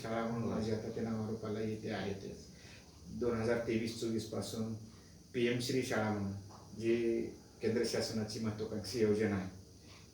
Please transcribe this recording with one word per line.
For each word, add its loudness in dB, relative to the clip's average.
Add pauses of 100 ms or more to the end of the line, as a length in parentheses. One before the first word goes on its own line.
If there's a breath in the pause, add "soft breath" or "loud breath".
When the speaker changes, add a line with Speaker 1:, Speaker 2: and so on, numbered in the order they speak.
Speaker 1:
शाळा 0
म्हणून 0
Speaker 2:
हो. 0
Speaker 1:
माझी 2
आता -2
ते -2
नावारूपाला -2
येते -2
आहे. -2
Speaker 2:
येतेच. -6 (680 loud breath)
Speaker 1:
दोन 0
हजार 4
तेवीस 0
चोवीस 0
पासून -4 (600 loud breath)
पीएम 4
श्री 2
शाळा 2
म्हणून 0 (480)
जी 4 (400)
केंद्र 4
शासनाची 0
महत्त्वाकांक्षी -2
योजना 6
आहे -2 (640 loud breath)